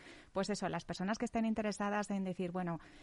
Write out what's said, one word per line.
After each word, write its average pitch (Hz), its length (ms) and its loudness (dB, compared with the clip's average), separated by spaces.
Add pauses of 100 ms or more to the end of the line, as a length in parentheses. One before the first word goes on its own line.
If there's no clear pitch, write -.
(340)
pues 196 180 2
eso, 190 180 2
las 170 160 -2
personas 190 320 0
que 240 80 0
estén 226 220 2
interesadas 208 640 2
en 196 120 2
decir, 180 280 0
Bueno, 175 280 0 (240)